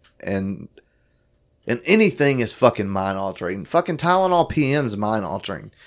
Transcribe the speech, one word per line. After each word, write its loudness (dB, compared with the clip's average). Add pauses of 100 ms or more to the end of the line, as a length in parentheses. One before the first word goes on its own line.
(220)
and, -6 (960)
and -4
anything 4
is -2
fucking 2
mind -2
altering. -6
Fucking 0
Tylenol 2
P 2
M's -2
mind 0
altering. -8 (160)